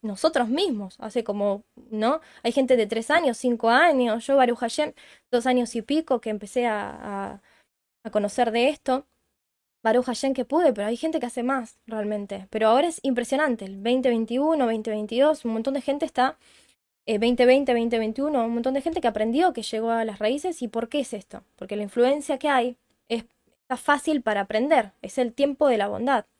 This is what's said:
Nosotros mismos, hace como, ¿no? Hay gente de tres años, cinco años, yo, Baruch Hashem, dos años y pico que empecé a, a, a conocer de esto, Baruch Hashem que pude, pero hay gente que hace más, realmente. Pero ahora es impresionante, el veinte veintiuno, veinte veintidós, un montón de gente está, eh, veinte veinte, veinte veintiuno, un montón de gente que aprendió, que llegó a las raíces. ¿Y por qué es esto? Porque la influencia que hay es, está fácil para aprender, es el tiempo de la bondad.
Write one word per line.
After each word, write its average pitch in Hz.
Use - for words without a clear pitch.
Nosotros 233
mismos, 247
hace 226
como, 208
¿no? 220
Hay 233
gente 262
de 226
tres 220
años, 311
cinco 233
años, 247
yo, 277
Baruch 240
Hashem, 254
dos 240
años 254
y 233
pico 285
que -
empecé 214
a, 208
a, 202
a 220
conocer 214
de 233
esto, 277
Baruch 240
Hashem 269
que 254
pude, 302
pero 208
hay 233
gente 311
que 247
hace 233
más, 247
realmente. 208
Pero 214
ahora 262
es 320
impresionante, 254
el 196
veinte 254
veintiuno, 247
veinte 226
veintidós, 233
un 226
montón 226
de 277
gente 285
está, 262
eh, -
veinte 240
veinte, 262
veinte 233
veintiuno, 233
un 233
montón 240
de 277
gente 339
que 262
aprendió, 233
que 226
llegó 226
a 226
las 208
raíces. 294
¿Y 240
por 226
qué 294
es 254
esto? -
Porque 202
la 208
influencia 262
que 294
hay 247
es, 226
está 254
fácil 294
para 208
aprender, 220
es -
el 247
tiempo 277
de 240
la 202
bondad. 220